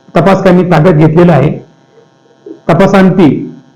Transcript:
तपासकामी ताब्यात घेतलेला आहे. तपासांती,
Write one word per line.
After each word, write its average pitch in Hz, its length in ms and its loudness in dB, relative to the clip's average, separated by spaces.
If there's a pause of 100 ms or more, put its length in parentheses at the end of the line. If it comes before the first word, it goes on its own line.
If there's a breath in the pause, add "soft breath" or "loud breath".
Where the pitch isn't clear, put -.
(160)
तपासकामी 185 480 0
ताब्यात 165 300 0
घेतलेला 160 400 2
आहे. 147 260 -2 (1080)
तपासांती, 190 840 0 (200)